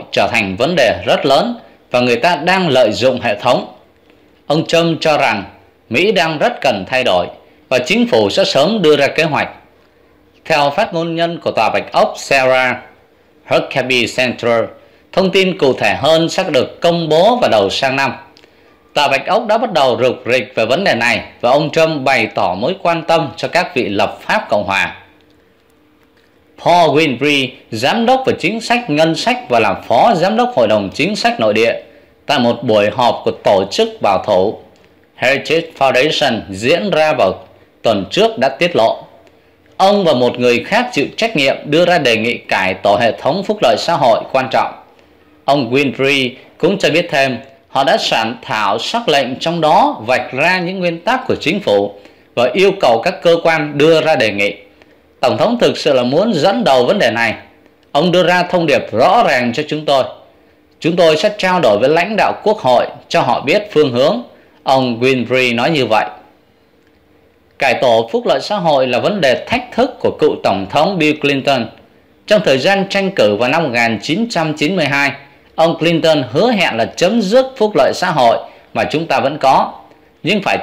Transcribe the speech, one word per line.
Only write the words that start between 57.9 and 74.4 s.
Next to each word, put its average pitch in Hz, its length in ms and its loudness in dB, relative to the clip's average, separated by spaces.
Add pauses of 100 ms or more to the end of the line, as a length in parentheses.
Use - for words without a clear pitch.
Ông 165 200 2
đưa 175 140 2
ra 180 160 2
thông 175 240 -2
điệp 127 260 0
rõ 180 360 4
ràng 123 240 0
cho 147 160 -4
chúng 151 160 -6
tôi. 139 200 2 (760)
"Chúng 175 160 -2
tôi 160 200 4
sẽ 202 220 0
trao 185 220 0
đổi 107 180 4
với 123 100 2
lãnh 175 280 0
đạo 139 160 0 (100)
quốc 208 160 0
hội - 280 2 (220)
cho 170 120 2
họ 127 200 0
biết 165 320 -2
phương 147 200 2
hướng." 156 300 0 (400)
Ông 127 380 0
Winfrey 127 540 0
nói 120 160 0
như 139 160 0
vậy. 107 180 2 (1500)
Cải 131 160 0
tổ 117 380 2
phúc 240 140 -2
lợi 151 140 0
xã 208 160 -6
hội 151 300 0
là 123 120 -2
vấn 185 220 -2
đề 131 260 0
thách - 260 -6
thức 262 180 0 (100)
của 101 180 -2
cựu 139 240 2
Tổng 98 280 -2
thống 170 280 0
Bill 151 220 2
Clinton. 135 460 -2 (600)
Trong 208 180 4
thời 135 140 2
gian 190 300 0
tranh 196 220 -2
cử 117 260 2
vào 123 120 0
năm 156 140 0
một 151 100 -2
nghìn 113 300 0
chín 208 280 -2
trăm 156 240 -2